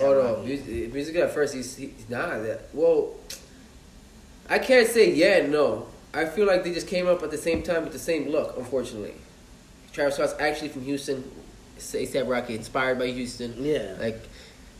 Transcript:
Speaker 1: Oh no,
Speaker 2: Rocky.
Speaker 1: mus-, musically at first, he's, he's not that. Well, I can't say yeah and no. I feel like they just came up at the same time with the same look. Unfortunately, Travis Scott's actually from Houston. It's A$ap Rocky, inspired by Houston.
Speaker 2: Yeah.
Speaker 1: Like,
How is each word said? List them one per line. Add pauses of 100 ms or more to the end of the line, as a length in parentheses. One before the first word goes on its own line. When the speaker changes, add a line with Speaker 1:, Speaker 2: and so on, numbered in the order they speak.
Speaker 1:
Oh
no,
Speaker 2:
Rocky.
Speaker 1:
mus-,
musically
at
first,
he's,
he's
not (140)
that. (120)
Well, (1400)
I
can't
say
yeah
and
no. (260)
I
feel
like
they
just
came
up
at
the
same
time
with
the
same
look.
Unfortunately, (800)
Travis
Scott's
actually
from
Houston. (460)
It's
A$ap
Rocky,
inspired
by
Houston.
Speaker 2:
Yeah.
Speaker 1:
Like, (640)